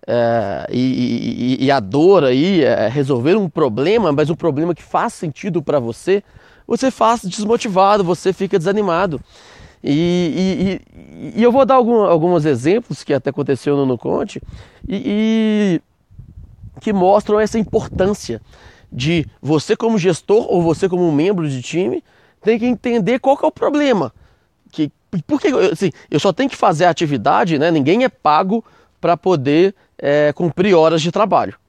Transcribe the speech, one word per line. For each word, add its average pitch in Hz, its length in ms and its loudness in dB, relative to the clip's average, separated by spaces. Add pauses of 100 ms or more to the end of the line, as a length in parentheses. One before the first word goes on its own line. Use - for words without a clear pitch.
é, 117 640 -2
e, - 100 -4
e, 123 840 -2
e, - 20 0
e 139 60 2
a 139 80 2
dor 147 440 4
aí 143 400 2
é 117 240 2
resolver 139 500 0
um 196 100 -2
problema, 156 640 0
mas 143 180 0
um 170 60 -2
problema 165 400 -2
que - 80 -20
faz 185 300 -4
sentido 170 480 -6
pra 147 180 0
você, 131 420 -2 (440)
você 247 260 -2
faz 226 300 0
desmotivado, 208 800 0
você 180 300 -2
fica 190 240 -4
desanimado. 180 640 -2 (640)
E, 175 1040 -2
e, 80 460 -16
e, - 40 -6
e 220 40 4
eu 240 80 6
vou 269 120 4
dar 262 120 2
algum, 233 260 4
alguns 170 440 2
exemplos 156 580 0
que 151 100 -2
até 139 160 -2
aconteceu 143 480 -2
no 139 80 2
Nuconte 143 560 -4 (460)
e, 190 180 -6
e - 1800 -4
que 220 100 -4
mostram 202 480 2
essa 220 200 0
importância 190 840 -4 (500)
de 151 360 -2 (120)
você 151 380 0
como 226 220 0
gestor 190 500 0
ou 175 140 2
você 165 260 0
como 180 220 0
membro 165 360 0
de 131 140 -6
time 190 420 -4 (380)
tem 226 160 2
que 226 80 -4
entender 240 540 0
qual 277 180 2
que - 80 -4
é - 20 2
o 311 40 0
problema. 277 600 -2 (600)
Que, 151 200 -4 (340)
por 285 140 -2
que, - 80 -2
assim, 190 440 0 (180)
eu 147 100 0
só 190 140 0
tenho 269 160 -2
que - 60 -14
fazer 180 300 2
a 175 40 6
atividade, 160 680 0
né? 156 100 2
Ninguém 165 340 2
é 254 60 2
pago 185 560 0 (340)
pra 170 160 0
poder, 160 600 2 (220)
é, 147 360 0
cumprir 180 400 0
horas 160 300 4
de 170 80 -2
trabalho. 165 440 0 (140)